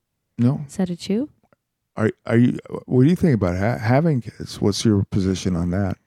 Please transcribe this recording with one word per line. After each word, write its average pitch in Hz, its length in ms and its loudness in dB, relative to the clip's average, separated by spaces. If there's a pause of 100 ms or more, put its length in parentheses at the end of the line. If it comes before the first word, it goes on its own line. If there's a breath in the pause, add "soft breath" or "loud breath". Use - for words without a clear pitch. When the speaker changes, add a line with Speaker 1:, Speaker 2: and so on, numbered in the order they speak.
(380)
Speaker 1:
No. 135 280 0
Speaker 2:
Is - 100 -20
that 185 120 -2
a 175 80 -8
chew?" 226 320 -4 (680)
Speaker 1:
Are, 110 140 0 (140)
are 113 140 2
you, 120 200 2 (280)
what 127 160 2
do 143 80 6
you 180 60 2
think 165 180 2
about 90 240 0
ha-, 113 260 -2
having 135 380 2
kids? - 400 -12
What's 101 200 0
your 101 280 4
position 92 440 -2
on 87 180 -2
that? 95 340 -2